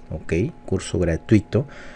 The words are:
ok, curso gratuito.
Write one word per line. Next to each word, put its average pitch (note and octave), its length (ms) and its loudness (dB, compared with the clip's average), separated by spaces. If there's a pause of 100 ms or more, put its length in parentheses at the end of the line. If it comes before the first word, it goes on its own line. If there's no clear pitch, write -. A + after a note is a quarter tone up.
ok, - 240 -4 (320)
curso F#2 320 -2
gratuito. F2+ 680 2 (280)